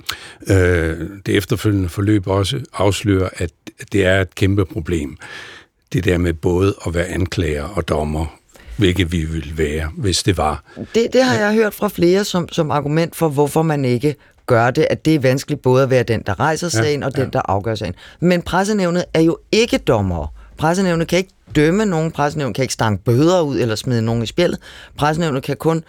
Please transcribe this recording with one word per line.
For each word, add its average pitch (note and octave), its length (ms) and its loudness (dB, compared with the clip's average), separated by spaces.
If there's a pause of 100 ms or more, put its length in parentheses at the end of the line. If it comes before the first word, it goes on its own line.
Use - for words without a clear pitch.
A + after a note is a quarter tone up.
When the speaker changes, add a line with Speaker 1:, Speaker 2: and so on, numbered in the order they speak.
(500)
Speaker 1:
øh, F2+ 460 2 (300)
det G#2 100 2
efterfølgende G2+ 520 0
forløb G2+ 380 0
også G2 340 0 (120)
afslører, F#2+ 640 0
at F2 140 -4 (420)
det G2 140 2
er F#2+ 140 4
et F#2+ 140 -4
kæmpe G2 300 2
problem. D#2 520 -4 (760)
Det F2+ 120 -2
der F2+ 140 2
med F2 140 2
både F2+ 420 0 (120)
at F2 80 -4
være E2+ 120 -2
anklager D#2 580 -4
og D#2+ 240 -6
dommer, D2+ 380 -2 (500)
hvilket F2+ 360 2
vi E2 120 -2
ville D#2 340 -8
være, D#2 380 -2
hvis G2+ 260 -2
det F#2+ 140 0
var. D2+ 280 -2 (300)
Speaker 2:
Det, A#3 180 0
det B3+ 120 4
har B3+ 100 2
Speaker 1:
Ja. G#3+ 120 0
Speaker 2:
jeg G#3+ 80 2
hørt G#3+ 200 2
fra G#3 140 -2
flere F#3 360 2
som, F3 240 -2
som D#3 220 -2
argument D3 460 0
for, E3 120 2
hvorfor C#3+ 340 2
man D3+ 220 0
ikke B2 300 0 (320)
gør A#2 240 4
det, D#3 200 2
at - 140 -4
det D#3 100 4
er D#3 60 4
vanskeligt C3+ 420 0
både B2+ 200 4
at B2+ 80 0
være B2 120 4
den, A2 240 -2
der G2 140 -2
rejser D#3 260 0
Speaker 1:
Ja, - 160 0
Speaker 2:
sagen, D3 200 0
og B2+ 140 -4
den, C3+ 80 0
Speaker 1:
ja. - 60 -4
Speaker 2:
der C3 140 -2
afgør G#2 300 -2
sagen. G2+ 200 -6 (260)
Men F3 220 2
pressenævnet F3+ 600 0 (100)
er D#3+ 60 4
jo E3 180 4 (140)
ikke A#3 260 2
dommere. F#2+ 500 0 (280)
Pressenævnet E3+ 520 0
kan F3 100 2
ikke F#3 120 -2 (260)
dømme E3+ 300 4
nogen, E3 240 0
pressenævnet C#3+ 460 -2
kan C3 60 -2
ikke B2+ 120 -4
stange G#2+ 240 0
bøder D#3 420 4
ud C#3+ 180 -2
eller A2 160 0
smide A#2 280 -2
nogen A#2 200 0
i A2 40 -4
spjældet. F3 320 -2 (380)
Pressenævnet D3+ 460 0
kan C#3+ 140 -4
kun D#3+ 320 0